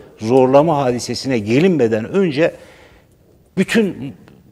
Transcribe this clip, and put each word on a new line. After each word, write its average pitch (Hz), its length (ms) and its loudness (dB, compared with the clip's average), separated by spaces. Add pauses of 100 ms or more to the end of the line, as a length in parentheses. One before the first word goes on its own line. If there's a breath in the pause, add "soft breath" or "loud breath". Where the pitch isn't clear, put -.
(180)
zorlama 131 600 4
hadisesine 123 600 -4
gelinmeden 117 640 0
önce 160 500 -2 (1040 soft breath)
bütün 185 560 -2 (380)